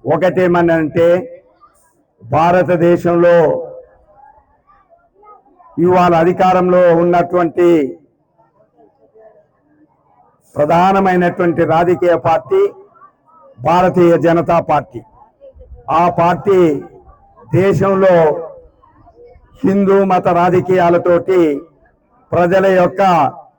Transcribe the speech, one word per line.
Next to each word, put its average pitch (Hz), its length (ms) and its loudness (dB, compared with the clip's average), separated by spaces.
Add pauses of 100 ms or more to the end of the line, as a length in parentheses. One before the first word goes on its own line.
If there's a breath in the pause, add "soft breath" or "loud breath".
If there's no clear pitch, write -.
ఒకటేమనంటే 170 1400 -2 (800)
భారతదేశంలో 175 1120 0 (2500)
ఇవాళ 175 360 2
అధికారంలో 180 800 2
ఉన్నటువంటి 175 1000 0 (2500)
ప్రధానమైనటువంటి 175 1080 0
రాజకీయ 175 520 0
పార్టీ 165 560 -2 (880)
భారతీయ 170 580 2
జనతా 165 420 0
పార్టీ. 143 400 -6 (920)
ఆ 165 180 0
పార్టీ 175 760 0 (720)
దేశంలో 190 600 2 (1500)
హిందూ 196 400 2
మత 185 240 -2
రాజకీయాలతోటి 175 1300 0 (720)
ప్రజల 180 340 0
యొక్క 180 640 0 (280)